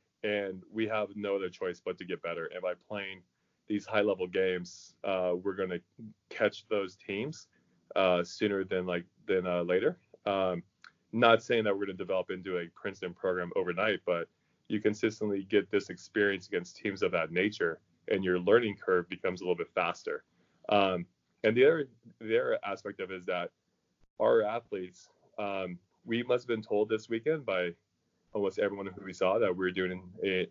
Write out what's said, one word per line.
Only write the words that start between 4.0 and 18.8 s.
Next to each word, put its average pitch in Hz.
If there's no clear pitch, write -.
level 92
games, 92
uh, 92
we're 92
gonna 92
catch -
those 98
teams, 117
uh, 90
sooner 98
than, 92
like, 87
than, 92
uh, 90
later. 95
Um, 95
not 113
saying 117
that 101
we're 101
gonna 95
develop 92
into 92
a 85
Princeton 98
program 90
overnight, 92
but 85
you 107
consistently 107
get 95
this 101
experience 98
against 90
teams 98
of 92
that 82
nature, 90
and 95
your 90
learning 101
curve 90